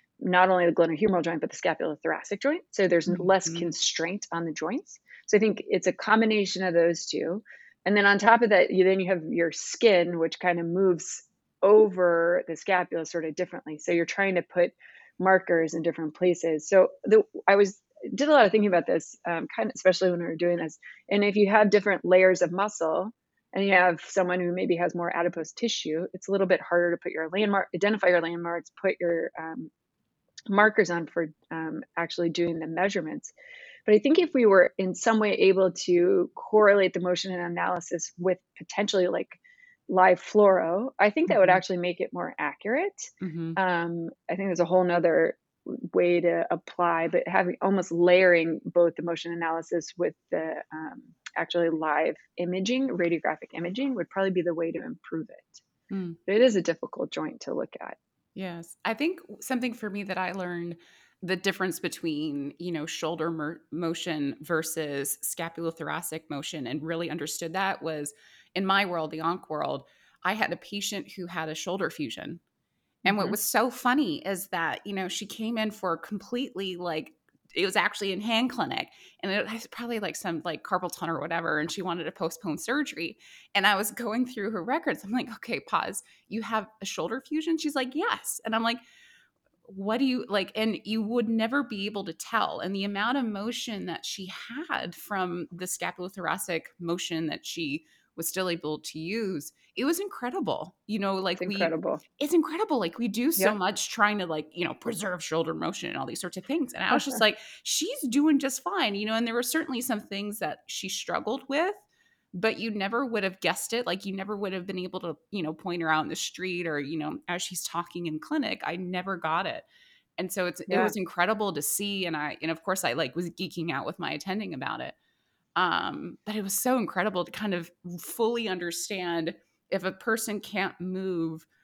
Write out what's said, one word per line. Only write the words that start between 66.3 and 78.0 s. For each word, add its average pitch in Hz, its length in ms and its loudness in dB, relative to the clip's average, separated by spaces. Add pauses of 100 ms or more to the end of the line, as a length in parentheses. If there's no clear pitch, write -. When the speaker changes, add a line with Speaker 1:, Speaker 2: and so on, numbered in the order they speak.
Speaker 2:
and 139 140 -4
really 165 280 -4
understood 160 440 -8
that 190 280 -2
was 151 320 -6 (420)
in 190 100 -2
my 196 200 2
world, 165 260 -4
the 160 80 -8
onc 170 300 -4
world, 139 340 -4 (400)
I 185 100 0
had 214 200 0
a - 40 -6
patient - 540 -8
who 185 140 -10
had 170 240 -6
a 165 60 -8
shoulder 180 340 -4
fusion. - 500 -8 (640)
And 202 120 2
what 190 120 0
Speaker 1:
Mm-hmm. - 20 -2
Speaker 2:
was - 120 -2
so 240 280 2
funny 247 540 0
is 190 240 -6
that, 165 360 -4
you 202 80 -8
know, 190 140 -4
she 208 180 -8
came 220 320 -6
in 214 140 -2
for 185 220 -4
a 165 60 -4
completely, 202 800 -6
like, 170 360 -6 (420)
it 170 100 0
was 185 100 -4
actually 196 360 -2